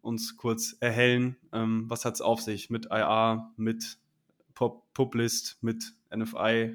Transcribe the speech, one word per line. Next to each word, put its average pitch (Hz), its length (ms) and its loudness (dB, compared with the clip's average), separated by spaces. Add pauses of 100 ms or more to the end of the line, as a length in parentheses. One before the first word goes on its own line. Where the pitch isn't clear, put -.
uns 113 360 -6
kurz 113 420 -2
erhellen, 123 560 4 (160)
ähm, 113 380 0
was 117 160 -6
hat's 117 160 -2
auf 113 200 2
sich 107 280 -6
mit 113 160 -4
I 110 140 0
R, 110 580 2
mit 113 400 -4 (560)
Pop-, - 400 -4
Pup-List, 120 680 0
mit 113 320 -4 (160)
N 110 120 -4
F 113 160 -4
I, 113 380 2